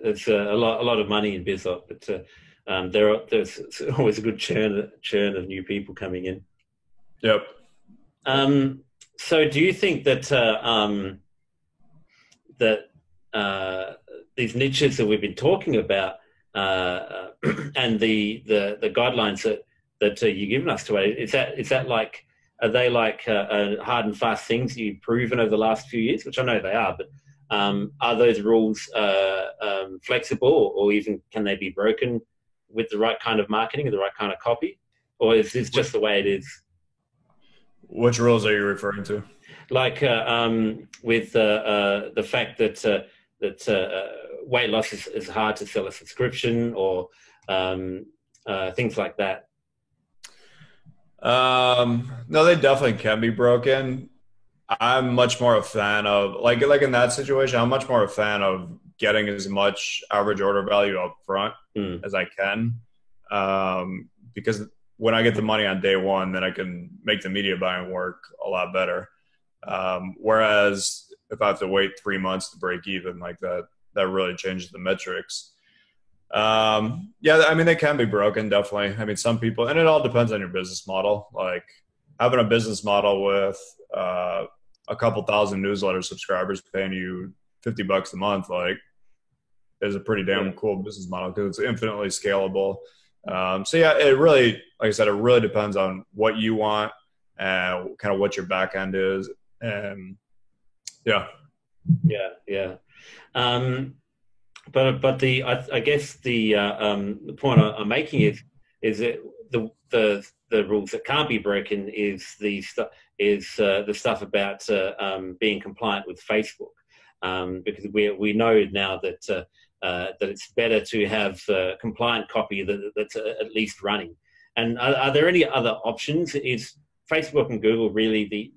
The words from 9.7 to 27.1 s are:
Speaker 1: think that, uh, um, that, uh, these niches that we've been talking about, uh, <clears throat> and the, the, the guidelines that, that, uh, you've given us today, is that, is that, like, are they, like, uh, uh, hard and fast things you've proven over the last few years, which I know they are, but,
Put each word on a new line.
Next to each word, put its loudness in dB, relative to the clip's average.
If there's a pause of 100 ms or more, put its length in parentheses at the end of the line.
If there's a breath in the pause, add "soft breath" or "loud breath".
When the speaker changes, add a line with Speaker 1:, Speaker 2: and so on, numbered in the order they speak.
Speaker 1:
think -2
that, 2
uh, 4
um, 0 (1400 soft breath)
that, 2 (420)
uh, -4 (400)
these -4
niches 2
that 2
we've 2
been -6
talking 2
about, 0 (400 soft breath)
uh, -2 (140)
<clears throat> -4
and 0
the, 0
the, 0
the -2
guidelines 0
that, -2 (360)
that, 2
uh, 4
you've 0
given -2
us -2
today, 0
is -6
that, -2
is -6
that, 0
like, -4 (340)
are 2
they, 2
like, 0
uh, 2
uh, 0
hard 0
and -4
fast -2
things -2
you've -6
proven 0
over 2
the 2
last 0
few -4
years, 0
which -6
I 2
know 0
they -4
are, -2
but, -8 (460 soft breath)